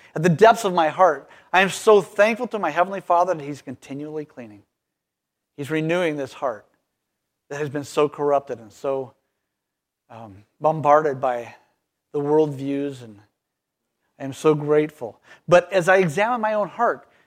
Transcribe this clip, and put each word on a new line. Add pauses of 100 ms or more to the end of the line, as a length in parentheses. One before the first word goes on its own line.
(160)
at
the
depths
of
my
heart, (240)
I
am
so
thankful
to
my
Heavenly
Father
that
He's
continually
cleaning. (920)
He's
renewing
this
heart (840)
that
has
been
so
corrupted
and
so, (960)
um, (160)
bombarded
by (580)
the
worldviews,
and (1000)
I
am
so
grateful. (260)
But
as
I
examine
my
own
heart, (200)